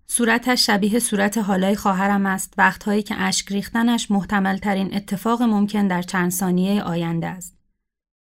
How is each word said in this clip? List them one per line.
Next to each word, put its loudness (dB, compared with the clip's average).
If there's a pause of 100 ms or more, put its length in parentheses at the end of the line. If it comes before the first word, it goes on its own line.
صورتش 0
شبیه 2
صورت 0
حالای 2
خواهرم 0
است، -4
وقتهایی 2
که -4
اشک -2
ریختنش 0
محتمل 0
ترین -2
اتفاق -2
ممکن 2
در 0
چند 0
ثانیهٔ 0
آینده -2
است. -12 (680)